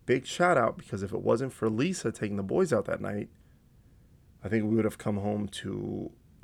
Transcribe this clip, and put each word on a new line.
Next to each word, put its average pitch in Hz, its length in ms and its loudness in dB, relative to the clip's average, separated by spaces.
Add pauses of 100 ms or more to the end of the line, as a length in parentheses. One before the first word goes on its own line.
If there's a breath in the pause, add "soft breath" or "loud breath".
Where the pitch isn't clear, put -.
big 135 200 2
shout 175 320 2
out, 113 200 2
because - 260 -6
if 98 100 -6
it 95 80 -4
wasn't 117 320 2
for 110 160 0
Lisa 131 420 0
taking 104 260 -4
the 98 60 -2
boys 151 280 2
out 107 140 2
that - 160 -2
night, 101 280 -4 (1120 soft breath)
I 98 60 -6
think 110 140 2
we 107 120 2
would 110 100 4
have 104 120 0
come 104 200 -2
home 104 320 -2
to 101 640 -6 (320)